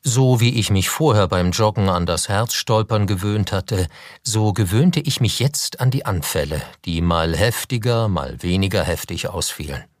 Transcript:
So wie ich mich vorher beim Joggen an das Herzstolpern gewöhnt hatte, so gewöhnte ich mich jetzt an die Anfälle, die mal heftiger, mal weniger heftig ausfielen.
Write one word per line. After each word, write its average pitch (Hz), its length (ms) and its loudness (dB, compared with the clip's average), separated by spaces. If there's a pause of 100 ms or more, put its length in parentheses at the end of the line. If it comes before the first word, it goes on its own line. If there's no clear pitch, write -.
So 127 380 4
wie - 180 2
ich 101 120 -2
mich 95 180 2
vorher 104 400 2
beim 90 220 2
Joggen 104 400 2
an 87 160 0
das 85 240 -2
Herzstolpern 110 760 0
gewöhnt 104 460 -2
hatte, 95 340 -2 (360)
so 107 320 0
gewöhnte 113 440 2
ich - 220 -2
mich 110 200 0
jetzt - 380 -2
an 127 120 2
die - 160 -2
Anfälle, 76 560 -2 (240)
die 82 160 -2
mal 82 340 2
heftiger, 113 720 0
mal 67 340 -4
weniger 90 400 0
heftig 82 460 -4
ausfielen. 73 560 -6 (160)